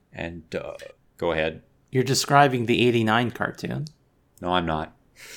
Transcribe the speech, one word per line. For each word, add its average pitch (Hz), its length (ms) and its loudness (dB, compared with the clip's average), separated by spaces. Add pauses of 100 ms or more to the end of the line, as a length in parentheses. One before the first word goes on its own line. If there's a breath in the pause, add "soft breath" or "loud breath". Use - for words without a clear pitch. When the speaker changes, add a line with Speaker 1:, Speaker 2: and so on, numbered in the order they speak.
(120)
Speaker 1:
And, 85 300 -10 (120)
uh, - 200 -8 (420)
go 85 160 -2
ahead. 80 300 -2 (280)
Speaker 2:
You're 127 140 2
describing 135 640 4
the 117 200 4
eighty-nine 113 460 2
cartoon. - 540 -6 (540)
Speaker 1:
No, 87 120 -2
I'm 87 140 2
not. 78 300 -4 (400 loud breath)